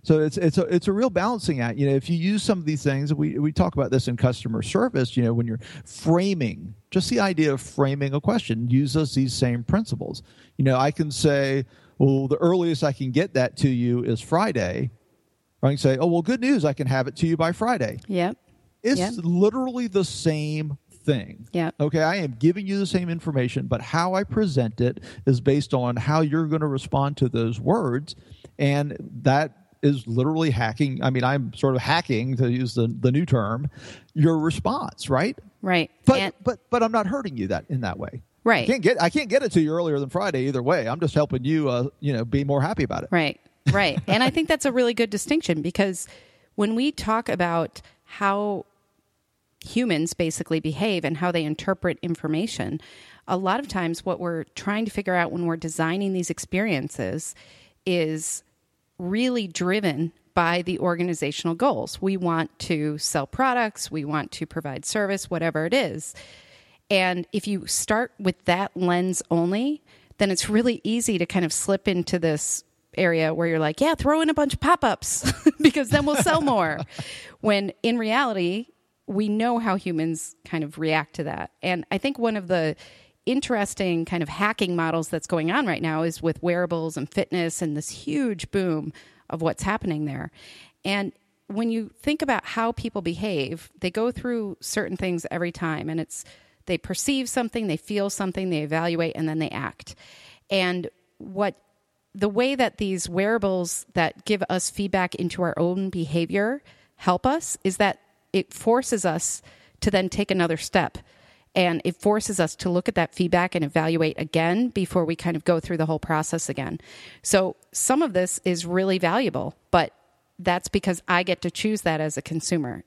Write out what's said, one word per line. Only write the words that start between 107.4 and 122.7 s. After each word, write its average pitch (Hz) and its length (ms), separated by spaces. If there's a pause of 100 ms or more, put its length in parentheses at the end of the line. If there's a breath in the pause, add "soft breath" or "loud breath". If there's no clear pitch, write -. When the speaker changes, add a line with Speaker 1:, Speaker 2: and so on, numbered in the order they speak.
Speaker 2:
is 190 140
that 202 220 (340)
it 190 180
forces 233 540
us - 380 (380 soft breath)
to 214 100
then 190 180
take - 220
another 170 260
step. - 400 (560 soft breath)
And 175 320
it 180 100
forces 208 440
us 160 180
to - 140
look 175 180
at - 60
that 170 180
feedback 180 400
and 170 100
evaluate 160 560
again 170 500
before 180 360
we 165 100
kind 170 220
of 147 80
go 170 140
through 170 180
the 156 80
whole 156 140
process 156 500
again. 139 300 (420 loud breath)
So 190 340 (160)
some 269 300
of 269 120
this 180 300
is 175 220
really 190 320
valuable, 180 580 (140)
but 170 240 (460)
that's 180 300
because 190 380
I 180 140
get 180 220
to 175 80
choose 214 320
that 160 180
as 156 160
a 135 60
consumer. 160 640